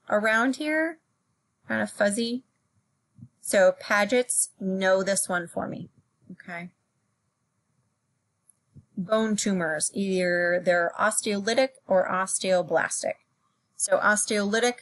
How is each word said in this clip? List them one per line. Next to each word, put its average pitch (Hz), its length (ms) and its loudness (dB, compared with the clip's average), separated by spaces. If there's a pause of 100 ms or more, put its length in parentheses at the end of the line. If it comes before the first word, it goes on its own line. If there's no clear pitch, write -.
around 220 480 2
here, 311 420 -2 (680)
kind 220 120 -2
of 208 80 -2
fuzzy. 233 540 -2 (960)
So 185 400 4
Paget's, 214 800 0
know 190 440 2
this 190 240 -2
one 175 200 -4
for - 200 -8
me, - 220 -12 (420)
okay? 180 400 -14 (2250)
Bone 214 380 0
tumors, 170 580 -2
either 180 680 0
they're 175 360 2
osteolytic 214 680 0 (180)
or 185 220 2
osteoblastic. 185 1040 0 (600)
So 190 220 0
osteolytic 208 840 0